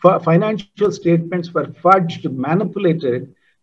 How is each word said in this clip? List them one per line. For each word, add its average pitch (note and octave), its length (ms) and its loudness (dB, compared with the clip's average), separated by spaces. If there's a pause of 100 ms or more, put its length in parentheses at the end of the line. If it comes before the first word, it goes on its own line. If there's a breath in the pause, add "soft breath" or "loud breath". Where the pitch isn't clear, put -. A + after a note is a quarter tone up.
fi-, F#3 180 4
financial G3+ 760 0
statements E3+ 600 -2
were D#3 140 -2
fudged, F3 680 0
manipulated, D3+ 1000 -2 (280)